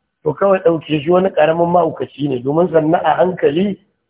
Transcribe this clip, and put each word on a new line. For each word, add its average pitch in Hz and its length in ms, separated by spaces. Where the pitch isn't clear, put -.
to 151 100
kawai 190 300
ɗauke 156 380
shi 151 80
wani 185 200
ƙaramin 165 420
mahaukaci 151 560
ne, 123 140
domin 156 300
sannan 160 320
a 156 160
hankali 180 580